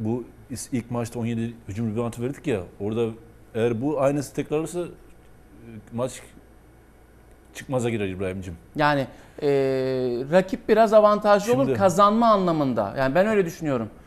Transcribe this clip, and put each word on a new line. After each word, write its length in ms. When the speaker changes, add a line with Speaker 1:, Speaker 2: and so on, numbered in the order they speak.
Speaker 1:
bu 240
is-, 220
ilk 180
maçta 300
on 60
yedi 280
hücum 240
reboundu 280
verdik 260
ya. 140
Orada 260
eğer 280
bu 180
aynısı 340
tekrarlarsa, 460
e, 40
maç 280
çıkmaza 360
girer 180
İbrahim'cim. 460
Speaker 2:
Yani, 300
e, 60
rakip 360
biraz 240
avantajlı 640
olur 100
Speaker 1:
Şimdi 140
Speaker 2:
kazanma 500
anlamında. 680
Yani 160
ben 120
öyle 200
düşünüyorum. 420